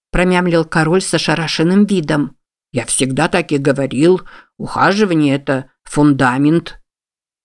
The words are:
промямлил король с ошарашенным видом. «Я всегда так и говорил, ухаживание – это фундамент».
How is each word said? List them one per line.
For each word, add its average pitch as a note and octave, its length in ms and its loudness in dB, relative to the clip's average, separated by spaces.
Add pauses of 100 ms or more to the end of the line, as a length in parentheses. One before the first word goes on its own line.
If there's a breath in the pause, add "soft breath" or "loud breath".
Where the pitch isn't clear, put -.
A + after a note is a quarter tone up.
(140)
промямлил F3+ 500 2
король E3 380 0
с - 100 -6
ошарашенным E3 720 0
видом. D#3 500 -2 (360)
«Я - 140 -6
всегда C3+ 400 -2
так F3 240 -4
и D3 80 0
говорил, C#3 640 0 (360 loud breath)
ухаживание – D3+ 760 0
это C3+ 360 -6 (100)
фундамент». C#3+ 960 0 (680)